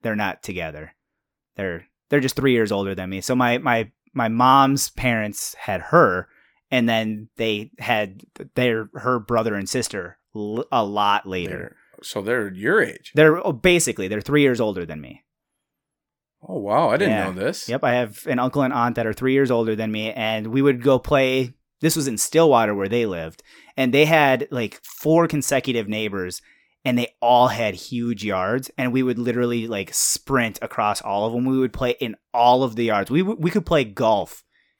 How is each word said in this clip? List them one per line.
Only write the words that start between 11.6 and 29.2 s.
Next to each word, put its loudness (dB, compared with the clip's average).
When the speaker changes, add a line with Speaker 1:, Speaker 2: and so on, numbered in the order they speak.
Speaker 2:
They're, -20
so -8
they're -4
your -2
age? -8
Speaker 1:
They're, 6
oh, 0
basically, 0
they're -4
three 2
years 2
older -2
than -12
me. -20
Speaker 2:
Oh, -10
wow. 2
I 2
didn't 2
Speaker 1:
Yeah. 0
Speaker 2:
know -6
this. -6
Speaker 1:
Yep. -4
I 2
have -4
an -2
uncle 0
and 0
aunt 0
that -2
are -2
three 0
years 4
older 0
than -4
me, -4
and -4
we 0
would 2
go 4
play. 0
This 2
was 0
in -4
Stillwater 4
where -2
they 0
lived, -8
and 0
they 6
had, 4
like, -6
four 2
consecutive -2
neighbors, -6
and 2
they -2
all 6
had -2
huge -6
yards, -2
and -2
we 0
would -2
literally, -2